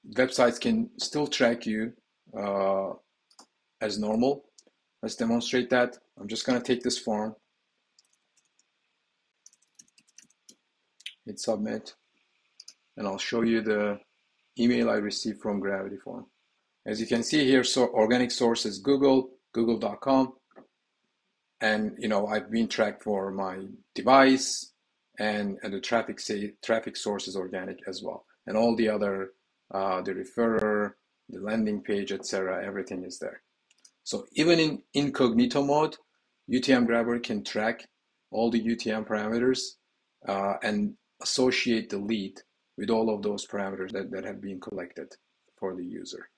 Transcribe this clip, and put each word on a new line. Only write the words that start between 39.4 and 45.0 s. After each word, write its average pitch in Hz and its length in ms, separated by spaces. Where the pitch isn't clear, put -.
uh, 98 340
and 104 320
associate 123 720
the 101 80
lead 101 420
with 107 120
all 110 240
of 101 100
those 101 220
parameters 95 460
that, 98 220
that 95 120
have 98 160
been 98 200
collected 87 480